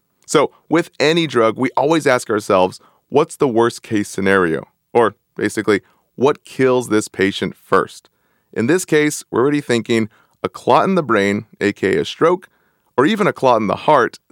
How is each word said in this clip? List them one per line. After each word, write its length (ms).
So 260
with 220
any 260
drug, 320
we 180
always 300
ask 240
ourselves, 480
"What's 280
the 120
worst 340
case 260
scenario?" 600
Or 240
basically, 460
"What 300
kills 440
this 200
patient 480
first?" 520
In 140
this 180
case, 460
we're 100
already 200
thinking 480
a 60
clot 360
in 100
the 80
brain, 440
A 120
K 240
A 60
a 20
stroke, 440
or 80
even 220
a 60
clot 280
in 60
the 100
heart, 440